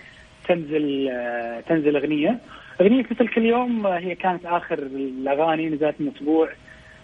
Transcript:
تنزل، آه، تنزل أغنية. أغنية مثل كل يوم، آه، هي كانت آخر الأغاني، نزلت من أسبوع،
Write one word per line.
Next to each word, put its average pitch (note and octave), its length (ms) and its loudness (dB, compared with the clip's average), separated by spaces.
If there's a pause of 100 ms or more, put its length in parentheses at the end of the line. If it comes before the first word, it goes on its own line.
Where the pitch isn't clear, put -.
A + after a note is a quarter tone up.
(480)
تنزل، D3 640 0
آه، A#2+ 480 -6
تنزل D3 360 2
أغنية. D3+ 440 0 (420)
أغنية A3+ 300 6
مثل A#3 160 2
كل A3+ 180 0
يوم، A#3 420 2
آه، F3+ 120 0
هي F3 160 -6
كانت F3 300 -2
آخر E3+ 340 -2
الأغاني، C#3 880 -2
نزلت D3+ 300 0
من D3 160 -2
أسبوع، D#3 340 2 (540)